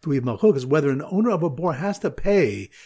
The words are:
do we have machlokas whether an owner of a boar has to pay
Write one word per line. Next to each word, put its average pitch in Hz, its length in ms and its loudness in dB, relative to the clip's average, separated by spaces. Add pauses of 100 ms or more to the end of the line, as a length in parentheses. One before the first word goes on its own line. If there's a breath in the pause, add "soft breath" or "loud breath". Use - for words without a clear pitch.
do 160 80 -4
we 139 60 0
have 123 80 -2
machlokas 127 400 2
whether 143 260 2
an 135 120 -2
owner 220 280 0
of 175 140 0
a 170 60 0
boar 160 240 -2
has 190 260 -6
to 175 100 -2
pay 135 580 0 (180 loud breath)